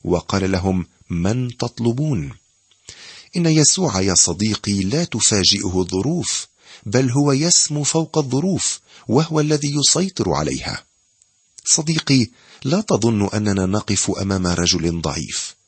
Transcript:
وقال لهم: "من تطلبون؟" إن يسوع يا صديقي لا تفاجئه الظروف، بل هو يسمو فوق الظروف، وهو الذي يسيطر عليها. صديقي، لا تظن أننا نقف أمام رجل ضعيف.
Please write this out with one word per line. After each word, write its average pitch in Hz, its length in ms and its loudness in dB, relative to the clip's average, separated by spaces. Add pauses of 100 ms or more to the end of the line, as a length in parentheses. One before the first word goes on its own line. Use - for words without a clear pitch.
وقال 92 480 0
لهم: 92 360 0 (220)
"من 117 480 -2
تطلبون؟" 120 720 -2 (1040)
إن 170 80 0
يسوع 156 560 2
يا 95 140 2
صديقي 98 680 0
لا 135 200 0
تفاجئه 95 760 0
الظروف، 95 680 -2 (380)
بل 123 260 2
هو 143 200 2
يسمو 147 520 2
فوق 156 340 -2
الظروف، 143 640 -2 (280)
وهو 156 320 2
الذي 147 360 0
يسيطر 147 580 0
عليها. 69 500 -4 (840)
صديقي، 147 640 2 (360)
لا 170 180 0
تظن 110 520 2
أننا 101 320 0
نقف 101 460 0
أمام 95 360 -2
رجل 85 540 0
ضعيف. - 540 -6 (120)